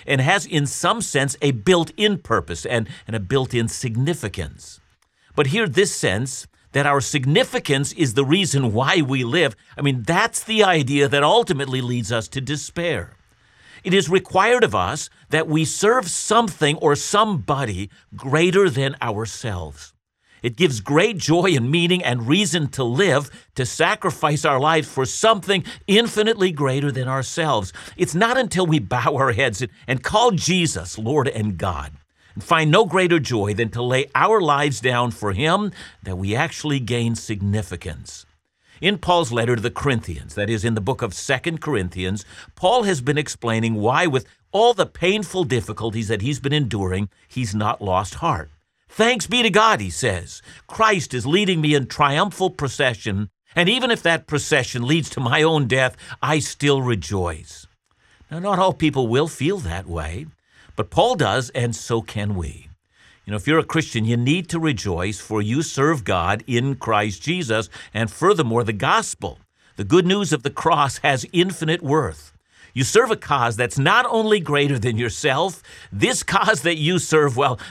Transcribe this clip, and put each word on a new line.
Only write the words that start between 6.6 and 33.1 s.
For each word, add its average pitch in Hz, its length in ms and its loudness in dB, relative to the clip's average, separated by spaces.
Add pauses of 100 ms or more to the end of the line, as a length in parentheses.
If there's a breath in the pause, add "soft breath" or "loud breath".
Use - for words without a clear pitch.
that 139 140 2
our 143 140 4
significance 151 920 0
is 131 220 0
the 139 100 4
reason 139 480 2
why 139 260 2
we 131 240 0
live, 135 320 0 (220 soft breath)
I - 40 -8
mean, 135 220 0
that's 190 400 0
the 220 180 0
idea 143 460 4
that 143 160 2
ultimately 147 560 2
leads 120 320 -4
us 113 160 -2
to 135 140 -8
despair. 143 760 -6 (680 soft breath)
It 180 80 2
is 180 160 2
required 190 520 2
of 160 140 2
us 101 340 -2 (200 soft breath)
that 156 180 0
we 156 160 2
serve 208 460 2
something 214 720 0
or 147 180 4
somebody 135 920 -2 (240 soft breath)
greater 170 560 2
than 131 320 -2
ourselves. 104 920 -8 (500 soft breath)
It 117 140 -4
gives 135 240 2
great 170 360 2
joy 170 380 2
and 123 160 0
meaning 175 320 2
and 120 240 -2
reason 165 440 2
to 139 120 -4
live, 143 480 2 (240 loud breath)
to 131 100 -2
sacrifice 156 800 0
our 143 160 2
lives 156 300 2
for 131 160 -2
something 196 580 2 (240 loud breath)
infinitely 214 640 2
greater 143 400 0
than 127 160 -4
ourselves. 131 640 -2 (240 loud breath)
It's 170 180 0
not 226 240 2
until 185 280 0
we 156 140 2
bow 123 360 -2
our 135 160 2
heads 117 300 0
and, 120 100 -6 (160 soft breath)
and 123 160 -2
call 233 280 4
Jesus 170 640 -2
Lord 127 320 0
and 107 280 -4
God 78 360 -6 (400 soft breath)
and 101 100 -12
find 160 260 2
no 190 140 6
greater 180 340 2